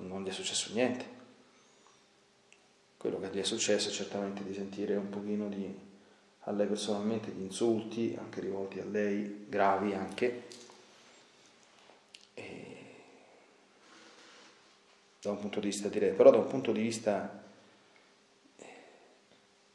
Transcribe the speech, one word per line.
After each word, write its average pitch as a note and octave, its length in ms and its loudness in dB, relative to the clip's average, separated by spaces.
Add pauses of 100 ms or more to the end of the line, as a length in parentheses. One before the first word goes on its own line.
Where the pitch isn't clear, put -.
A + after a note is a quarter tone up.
non F#2+ 220 -8
gli F#2+ 60 -4
è F#2+ 40 -4
successo - 420 -4
niente. A#2+ 300 0 (1900)
Quello - 220 -4
che F#2+ 100 -6
gli G2 120 -4
è - 20 -4
successo G#2+ 460 2
è - 40 -4
certamente G2+ 520 -6
di F#2+ 80 -6
sentire G2+ 420 -2
un G2 140 -2
pochino G#2 400 -4
di, G2 260 -6 (640)
a - 120 -6
lei G#2 140 2
personalmente, G#2 680 -2
di F#2+ 80 -8
insulti, A2+ 720 0
anche - 240 -8
rivolti G2 380 -4
a F#2+ 60 -6
lei, G#2 640 -2
gravi G2 460 4
anche, - 480 -2 (1900)
e - 420 -14 (2500)
da G2+ 80 -2
un - 100 -4
punto G2+ 200 -2
di G2+ 60 -2
vista, G2+ 220 -2
direi, F#2+ 240 2
però B2 180 12
da A#2 80 6
un G2 80 4
punto C3 240 0
di G#2+ 120 2
vista, G2+ 600 -2 (1160)
eh, - 80 -20 (1080)